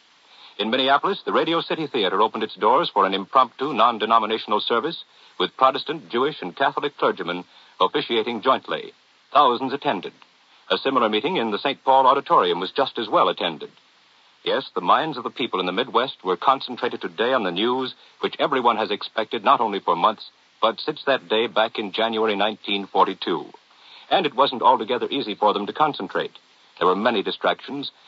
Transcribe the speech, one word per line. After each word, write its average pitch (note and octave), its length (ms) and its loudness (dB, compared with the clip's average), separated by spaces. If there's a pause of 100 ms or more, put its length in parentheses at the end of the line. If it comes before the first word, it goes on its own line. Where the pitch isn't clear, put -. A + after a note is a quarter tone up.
(600)
In G#2+ 100 -4
Minneapolis, C3+ 540 2
the G2 100 -2
Radio D#3+ 280 2
City D#3 260 -4
Theater F#2+ 340 0
opened A2 220 0
its G#2+ 100 -6
doors A#2+ 400 2
for F#2+ 140 4
an F#2+ 80 0
impromptu, C3 580 0
non-denominational A2 880 2
service B2 420 -2 (360)
with F#2 180 -4
Protestant, C3 540 0
Jewish, C3+ 320 0
and F2 120 -10
Catholic C#3+ 440 -2
clergymen G2 460 -2 (340)
officiating A#2 640 -2
jointly. G2 500 -2 (400)
Thousands B2+ 400 2
attended. G#2+ 400 -4 (560)
A F#2+ 80 0
similar B2+ 320 0
meeting C3 280 -2
in A#2 120 -2
the G2+ 80 -4
Saint - 260 -4
Paul C3+ 220 6
Auditorium C3 540 4
was F2+ 100 -4
just - 300 -2
as G#2+ 100 -6
well D3 180 4
attended. E2 440 -4 (720)
Yes, A2+ 300 -2
the F#2+ 80 -4
minds B2 380 2
of - 40 -10
the B2 60 -6
people A#2 300 -4
in F#2 80 -2
the F2+ 40 -2
Midwest A#2 520 -2
were F2+ 120 0
concentrated B2 640 -2
today G2+ 320 -2
on B2+ 120 2
the F#2 80 -2
news B2 420 -2 (280)
which F#2+ 180 -4
everyone B2+ 380 2
has G#2+ 120 -2
expected A2 540 -6
not C3 180 4
only G2+ 180 -2
for F2 160 0
months, G2+ 360 -2 (280)
but A2 200 0
since D3+ 240 -6
that B2 260 -2
day A2 160 2
back A2 320 -2
in G#2 140 -6
January A2 440 0
nineteen G2+ 520 -4
forty-two. F#2 580 0 (640)
And D#3+ 160 2
it C#3 80 -2
wasn't B2 300 0
altogether A#2 480 2
easy G#2+ 240 -4
for G#2 180 2
them G2+ 140 -2
to G#2 60 -6
concentrate. G#2+ 580 -2 (480)
There F2+ 80 2
were F#2 80 4
many A2 260 0
distractions. G2 720 -4 (160)